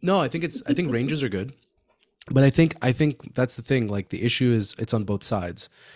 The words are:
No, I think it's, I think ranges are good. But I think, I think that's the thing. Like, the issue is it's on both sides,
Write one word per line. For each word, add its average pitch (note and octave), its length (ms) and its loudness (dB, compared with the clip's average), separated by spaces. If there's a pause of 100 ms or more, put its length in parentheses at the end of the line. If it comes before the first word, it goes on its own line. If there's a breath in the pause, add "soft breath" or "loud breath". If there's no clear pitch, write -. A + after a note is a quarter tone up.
No, F#3 180 2
I C#3 80 0
think E3 160 -4
it's, - 220 -8
I D3 80 0
think D#3 180 0
ranges C#3 300 0
are B2+ 60 -2
good. G2+ 240 -4 (800)
But C3 140 6
I C3+ 60 8
think, E3 300 2
I B2+ 120 2
think D3 420 -2
that's B2 220 -2
the A#2+ 60 -12
thing. B2 260 0
Like, G2+ 220 -6
the - 120 -6
issue A#2+ 300 2
is A2 260 0
it's - 160 -4
on G#2+ 100 0
both G2+ 200 -4
sides, F2+ 440 -6 (280 loud breath)